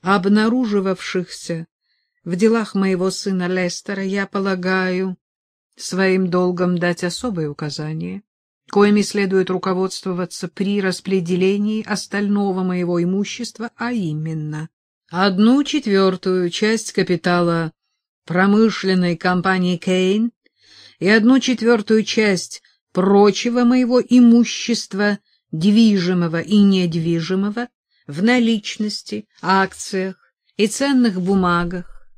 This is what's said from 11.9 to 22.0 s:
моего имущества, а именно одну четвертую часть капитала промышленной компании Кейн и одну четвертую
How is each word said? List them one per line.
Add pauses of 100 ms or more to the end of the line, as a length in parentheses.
моего
имущества,
а
именно (420)
одну
четвертую
часть
капитала (540)
промышленной
компании
Кейн (680)
и
одну
четвертую